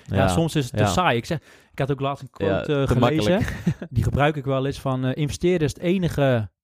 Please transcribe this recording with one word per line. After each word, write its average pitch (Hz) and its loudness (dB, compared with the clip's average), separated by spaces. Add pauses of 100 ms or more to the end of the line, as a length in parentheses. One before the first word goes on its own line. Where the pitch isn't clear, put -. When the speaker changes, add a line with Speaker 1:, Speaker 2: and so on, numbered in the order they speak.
Speaker 1:
Ja, - -2
Speaker 2:
Ja. 95 4
Speaker 1:
soms 156 2
is 147 0
het 123 -8
te 104 2
Speaker 2:
Ja. 104 4
Speaker 1:
saai. 156 2
Ik 120 -2
zeg, 160 -4 (340)
ik - -20
had 139 -2
ook 135 -2
laatst 139 -4
een 131 -18
quote, - -2
Speaker 2:
Ja, 90 0
Speaker 1:
eh, - -4
Speaker 2:
te 139 0
Speaker 1:
gelezen. 139 2
Speaker 2:
makkelijk. - -2 (120)
<laughs> - -14
Speaker 1:
Die - 0
gebruik 147 2
ik 135 -8
wel 135 -2
eens 139 -6
van, 131 -2
eh, 131 0
investeren 175 0
is 143 0
het - -12
enige 147 0 (140)